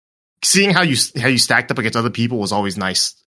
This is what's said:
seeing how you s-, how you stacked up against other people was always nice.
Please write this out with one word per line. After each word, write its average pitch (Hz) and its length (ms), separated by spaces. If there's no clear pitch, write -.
seeing 196 260
how 180 140
you 156 100
s-, - 260
how 123 80
you 127 120
stacked 123 320
up 127 80
against 113 180
other 117 140
people 120 260
was 98 140
always 101 260
nice. 92 380